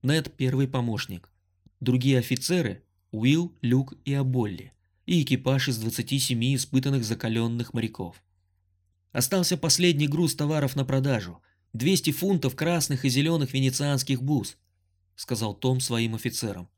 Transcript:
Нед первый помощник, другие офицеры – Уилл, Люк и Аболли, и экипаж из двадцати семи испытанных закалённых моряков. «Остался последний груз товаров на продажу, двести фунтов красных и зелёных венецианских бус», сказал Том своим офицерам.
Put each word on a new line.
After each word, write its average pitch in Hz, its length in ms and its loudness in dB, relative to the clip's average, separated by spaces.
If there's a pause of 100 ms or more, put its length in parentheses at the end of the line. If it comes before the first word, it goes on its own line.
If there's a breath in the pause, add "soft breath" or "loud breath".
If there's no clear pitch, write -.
Нед 147 340 0
первый 131 300 2
помощник, 117 600 -4 (520)
другие 127 400 4
офицеры – 123 640 -2 (280)
Уилл, 147 520 2
Люк 127 320 2 (100)
и 139 80 -2
Аболли, 127 580 -2 (360)
и 175 160 2
экипаж 131 460 0
из 117 100 -2
двадцати 117 400 -2
семи 127 360 0
испытанных 131 480 0
закалённых 117 720 -2
моряков. 110 500 -6 (880)
«Остался 175 460 0
последний 165 500 2
груз 156 280 2
товаров 147 400 0
на 139 100 0
продажу, 131 560 0 (320)
двести 156 380 2
фунтов 160 440 0
красных 156 500 0
и 139 40 4
зелёных 143 440 0
венецианских 135 680 0
бус», 135 360 -2 (580)
сказал 110 400 -4
Том 127 240 0
своим 113 340 -2
офицерам. 107 640 -8